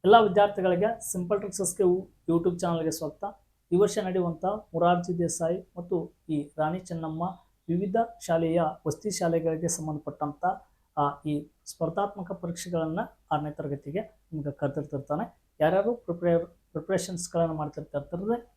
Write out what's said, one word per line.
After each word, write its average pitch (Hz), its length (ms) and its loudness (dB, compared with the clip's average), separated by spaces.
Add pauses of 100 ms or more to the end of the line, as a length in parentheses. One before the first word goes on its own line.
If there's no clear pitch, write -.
ಎಲ್ಲ 208 160 10
ವಿದ್ಯಾರ್ಥಿಗಳಿಗೆ 202 880 2
ಸಿಂಪಲ್ 185 280 -2
ಟ್ರಿಕ್ಸಸ್‌ಗೆ 196 440 -2
ಯು-, 185 240 4 (220)
YouTube 170 300 2
ಚಾನಲ್‌ಗೆ 165 320 0
ಸ್ವಾಗತ. 160 500 -8 (300)
ಈ 175 40 2
ವರ್ಷ 202 300 4
ನಡೆಯುವಂಥ 180 400 -2
ಮುರಾರ್ಜಿ 175 720 2
ದೇಸಾಯಿ 170 600 -2
ಮತ್ತು 175 360 -4 (160)
ಈ 147 280 -2
ರಾಣಿ 160 220 -2
ಚೆನ್ನಮ್ಮ 165 440 -6 (440)
ವಿವಿಧ 185 280 0 (260)
ಶಾಲೆಯ 165 400 2 (260)
ವಸತಿ 175 240 -4
ಶಾಲೆಗಳಿಗೆ 165 560 0
ಸಂಬಂಧಪಟ್ಟಂಥ, 151 800 -4 (520)
ಆ, 143 280 0
ಈ 151 240 -4 (160)
ಸ್ಪರ್ಧಾತ್ಮಕ 190 680 -4
ಪರೀಕ್ಷೆಗಳನ್ನ 170 680 -4 (320)
ಆರನೇ 151 200 -2
ತರಗತಿಗೆ 147 500 -6
ನಿಮ್ಗೆ 147 500 -8
ಕರೆದಿರ್ತಿರ್ತಾನೆ. - 920 -6 (180)
ಯಾರ್ಯಾರು 196 360 2
ಪ್ರಿಪೇರ್-, 175 500 0
ಪ್ರಿಪರೇಷನ್ಸ್‌ಗಳನ್ನ 170 1040 -4
ಮಾಡ್ತಿರ್ತಿರ್ತಾರೆ 156 1040 -6